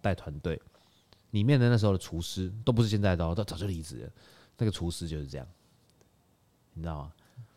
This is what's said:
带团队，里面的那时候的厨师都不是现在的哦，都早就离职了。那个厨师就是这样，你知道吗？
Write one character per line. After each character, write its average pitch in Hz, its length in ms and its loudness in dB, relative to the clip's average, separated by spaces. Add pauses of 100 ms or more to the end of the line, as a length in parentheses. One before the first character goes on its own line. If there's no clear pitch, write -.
带 95 140 0
团 - 240 -10
队， 80 200 -4 (720)
里 104 120 2
面 135 160 6
的 120 100 6
那 120 80 6
时 104 80 4
候 101 60 6
的 95 60 4
厨 82 240 -6
师 92 280 -4 (140)
都 131 80 2
不 117 100 4
是 113 60 4
现 104 140 0
在 98 120 4
的 85 140 0
哦， 85 80 0
都 107 80 0
早 92 140 -8
就 98 100 -4
离 85 160 -4
职 64 200 -12
了。 - 60 -12 (480)
那 120 80 2
个 104 60 2
厨 85 180 -2
师 85 180 -6
就 78 120 -4
是 73 80 -6
这 69 100 -10
样， 65 80 -10 (1300)
你 80 80 -10
知 82 60 -4
道 78 120 -6
吗？ 76 120 -12 (460)